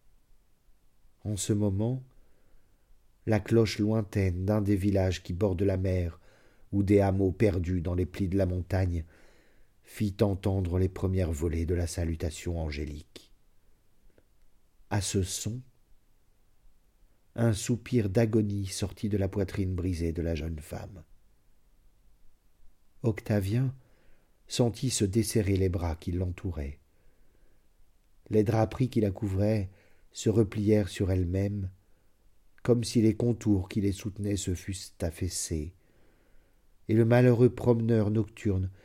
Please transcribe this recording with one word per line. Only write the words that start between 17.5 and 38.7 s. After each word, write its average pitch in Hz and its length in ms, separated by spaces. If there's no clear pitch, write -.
soupir 107 580
d'agonie 107 560
sortit - 420
de 104 100
la 98 80
poitrine 95 480
brisée 85 380
de 82 100
la 82 140
jeune 80 240
femme. - 420
Octavien 110 720
sentit 120 440
se 110 140
desserrer 101 520
les 92 120
bras 85 260
qui - 160
l'entouraient. 87 720
Les 107 120
draperies 110 460
qui 127 120
la 101 120
couvraient 101 580
se - 180
replièrent 107 600
sur 95 240
elles-mêmes, 95 580
comme 120 180
si 117 180
les 107 140
contours 104 540
qui - 120
les 98 120
soutenaient 101 420
se 95 220
fussent - 460
affaissés, 85 720
et 110 60
le 113 100
malheureux 120 460
promeneur 113 600
nocturne 95 600